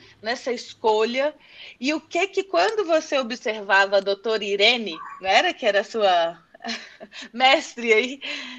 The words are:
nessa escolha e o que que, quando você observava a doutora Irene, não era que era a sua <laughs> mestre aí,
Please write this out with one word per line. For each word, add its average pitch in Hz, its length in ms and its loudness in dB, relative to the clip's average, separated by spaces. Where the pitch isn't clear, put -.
nessa 247 300 -6
escolha 240 840 -2
e 269 140 -2
o 311 60 -4
que 349 280 -4
que, 381 160 -4
quando 381 420 0
você 311 320 0
observava 208 800 0
a - 20 6
doutora 202 440 -2
Irene, 202 520 0
não 190 100 -6
era 302 240 4
que - 120 -8
era 196 160 2
a - 20 -4
sua 175 560 0
<laughs> - 720 -14
mestre 247 580 2
aí, 247 300 2